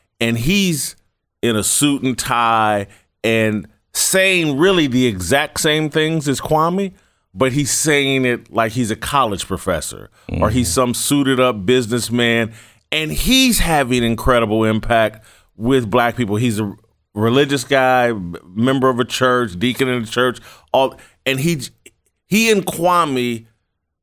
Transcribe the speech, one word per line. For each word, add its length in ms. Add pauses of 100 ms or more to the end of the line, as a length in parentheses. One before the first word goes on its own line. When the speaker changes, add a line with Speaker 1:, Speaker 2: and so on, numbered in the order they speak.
(200)
Speaker 1:
and 180
he's 580 (460)
in 140
a 80
suit 400
and 120
tie 680 (380)
and 440 (240)
saying 680
really 260
the 220
exact 520
same 300
things 400
as 100
Kwame, 540 (400)
but 200
he's 180
saying 540
it 280
like 200
he's 180
a 40
college 520
professor 640 (280)
or 120
he's 160
Speaker 2:
Mm-hmm. 60
Speaker 1:
some 200
suited 460
up 260
businessman, 880 (380)
and 200
he's 480
having 440
incredible 640
impact 600 (300)
with 340
black 260
people. 200
He's 240
a 160 (400)
religious 480
guy, 460
m-, 260 (100)
member 440
of 100
a 60
church, 520
deacon 300
in 160
the 40
church, 300 (340)
all, 240 (300)
and 140
he, 220 (680)
he 240
and 160
Kwame 800 (560)